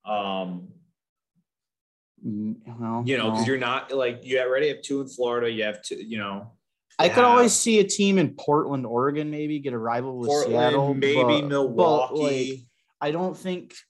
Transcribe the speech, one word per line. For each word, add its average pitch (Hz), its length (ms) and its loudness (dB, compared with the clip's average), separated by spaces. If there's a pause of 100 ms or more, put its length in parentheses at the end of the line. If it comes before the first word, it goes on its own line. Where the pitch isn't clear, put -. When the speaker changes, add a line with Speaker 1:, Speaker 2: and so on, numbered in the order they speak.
Speaker 1:
Um, 95 640 -6 (1600)
Speaker 2:
Mm, 107 300 -6 (240)
well, 117 260 -4
Speaker 1:
you 131 100 0
know, 110 140 -2
'cause 110 120 -2
Speaker 2:
no. 113 40 0
Speaker 1:
you're 131 120 -2
not, 127 340 -4
like, 123 320 -4
you 131 160 0
already 131 280 0
have - 140 -6
two 139 180 -4
in 135 80 -8
Florida. 120 420 -2
You 110 140 -4
have 104 180 -6
two, - 140 -8
you 110 220 -8
know, 101 340 -8 (460)
Speaker 2:
I 156 60 4
Speaker 1:
you 180 80 6
Speaker 2:
could 247 100 6
always 247 300 8
Speaker 1:
have - 80 2
Speaker 2:
see 220 180 4
a 196 60 6
team 196 340 2
in 147 160 2
Portland, 143 500 0
Oregon, 143 460 -2
maybe 151 300 -6
get 139 120 -6
a 120 60 -6
rival 123 400 -4
with 120 100 -4
Speaker 1:
Portland, 147 300 2
Speaker 2:
Seattle, 139 360 2
Speaker 1:
maybe 139 280 2
Speaker 2:
but, 123 60 4 (140)
but, 147 40 -4
Speaker 1:
Milwaukee. 139 1040 2
Speaker 2:
like, 131 100 -10 (400)
I 147 120 -2
don't 175 240 -4
think 180 400 -8 (140)